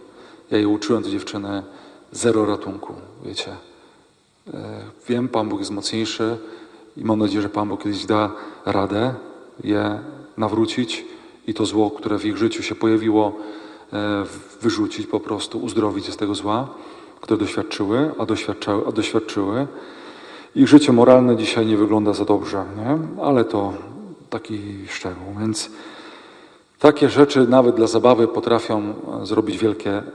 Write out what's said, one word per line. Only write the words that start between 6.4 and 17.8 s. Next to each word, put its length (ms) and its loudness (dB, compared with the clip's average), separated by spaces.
i 80 -8
mam 140 2
nadzieję, 220 0
że 80 -2
Pan 200 -4
Bóg 140 -8
kiedyś 220 -4
da 260 2
radę 480 0
je 360 0
nawrócić 680 0
i 60 -4
to 120 0
zło, 260 2
które 280 -4
w 60 -6
ich 120 -2
życiu 260 -2
się 120 -6
pojawiło, 600 2
e, 300 -2
wyrzucić 460 -2
po 120 -2
prostu, 400 -6
uzdrowić 480 -2
je 60 -10
z 40 -14
tego 180 -2
zła, 320 -2
które 180 0
doświadczyły, 800 -2